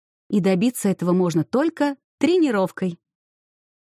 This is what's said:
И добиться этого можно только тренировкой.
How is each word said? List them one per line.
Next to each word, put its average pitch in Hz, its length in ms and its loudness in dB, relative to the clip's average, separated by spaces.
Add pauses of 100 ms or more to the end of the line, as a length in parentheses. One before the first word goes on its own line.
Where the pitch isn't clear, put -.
(300)
И 208 120 0
добиться 190 480 0
этого 175 240 -2
можно 170 320 0
только 285 500 -2 (220)
тренировкой. 233 800 0 (920)